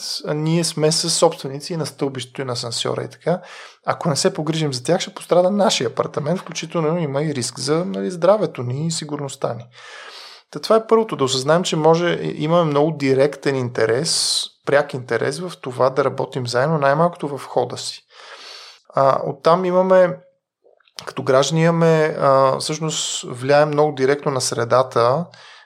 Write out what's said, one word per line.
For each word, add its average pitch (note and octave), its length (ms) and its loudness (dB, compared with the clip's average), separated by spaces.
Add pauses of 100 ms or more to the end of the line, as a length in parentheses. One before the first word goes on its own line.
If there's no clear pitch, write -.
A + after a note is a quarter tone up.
(260)
А D#3 80 -4
ние D#3+ 300 0
сме D#3 280 0
със E3 220 -2
собственици C#3+ 580 -2
и E3+ 40 -4
на D3+ 100 -4
стълбището, C3+ 560 -8
и - 20 -8
на B2+ 80 -6
асансьора A#2+ 500 -4
и A#2+ 80 -10
така. F3 300 -4 (460)
Ако - 220 -2
не C#3 80 0
се - 180 0
погрижим D#3 380 -2
за B2 120 -8
тях, E3+ 160 2
ще - 140 -8
пострада F3+ 360 2
нашия G3+ 380 0
апартамент, D#3+ 520 -2
включително E3 580 -4
има C#3+ 240 -2
и D#3 120 -2
риск B2 240 -6
за, D3+ 260 -2
нали, G3 260 -4
здравето F3+ 520 2
ни C3 240 -4
и E3 40 -2
сигурността C#3+ 640 -6
ни. A#2+ 120 -14 (840)
Та D3 100 -12
това - 160 2
е A3 100 0
първото, A3 300 2
да C#3+ 80 0
осъзнаем, C3+ 380 2
че F3 140 -2
може, E3 460 2
имаме D#3+ 420 0
много D3 320 2
директен C#3 600 2
интерес, A#2+ 840 0 (240)
пряк C#3+ 280 2
интерес B2+ 460 -4
в F3+ 200 -10
това B2+ 300 0
да C#3 140 0
работим C3 420 -4
заедно, C3+ 320 0
най-малкото C#3+ 600 0
в - 80 -14
хода A#2+ 300 -2
си. - 260 -12 (920)
А, C3+ 320 4
оттам E3+ 380 2
имаме, F#3 520 4 (880)
като - 180 -10
граждани C#3 400 4
имаме, E3 580 4
а, C3+ 380 4
всъщност D#3 720 -6
влияем C#3+ 400 2
много D3 240 2
директно C#3+ 380 0
на C3 100 -2
средата, B2+ 840 0 (400)